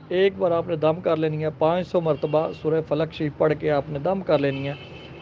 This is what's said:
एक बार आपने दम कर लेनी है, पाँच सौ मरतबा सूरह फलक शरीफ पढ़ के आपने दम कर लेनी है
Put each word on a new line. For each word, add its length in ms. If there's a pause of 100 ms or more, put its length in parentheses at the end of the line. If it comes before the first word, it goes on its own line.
(160)
एक 240
बार 140
आपने 240
दम 240
कर 160
लेनी 200
है, 140
पाँच 360
सौ 140
मरतबा 520
सूरह 300
फलक 280
शरीफ 280
पढ़ 160
के 160
आपने 300
दम 220
कर 160
लेनी 260
है 120 (440)